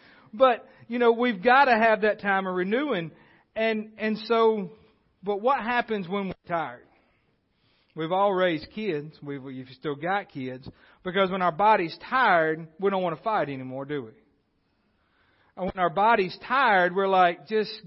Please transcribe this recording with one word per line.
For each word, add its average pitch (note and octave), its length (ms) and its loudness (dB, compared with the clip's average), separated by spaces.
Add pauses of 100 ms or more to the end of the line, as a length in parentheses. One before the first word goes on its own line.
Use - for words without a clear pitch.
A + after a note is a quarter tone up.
(320)
But, A#3 340 2 (220)
you A#3 100 -6
know, A#3+ 140 4
we've A3+ 300 -2
gotta B3+ 340 4
have G#3+ 260 2
that G#3+ 180 0
time F#3+ 260 -2
of F#3 80 -4
renewing. F#3+ 560 -2 (460)
And, A3 420 -4
and A3 280 -4
so, A3 440 2 (520)
but G3 180 -4
what B3+ 200 0
happens A3+ 480 -4
when G3 200 -4
we're E3+ 60 -8 (140)
tired? D3 380 -6 (1120)
We've D#3+ 160 -4
all G3 200 2
raised F3+ 420 0
kids. D#3+ 480 -6
We've, C#3 240 -10
you've C3 220 -14 (100)
still D3 160 -6
got F3+ 360 -4
kids. B2+ 380 -10 (360)
Because F#3 260 0
when F#3+ 120 -4
our F3 100 2
body's F#3+ 440 2 (120)
tired, E3 580 2 (120)
we G3 120 0
don't F#3+ 120 -2
wanna E3 200 -4
fight G3 260 -2
anymore, C3 360 -10
do C#3+ 180 -6
we? A2 80 -14 (1500)
And F#3 100 -6
when G3 120 -8
our F3 120 2
body's G3 460 2 (120)
tired, G3+ 480 2
we're G3 100 0
like, F#3 400 2
"Just G#3+ 240 -2 (160)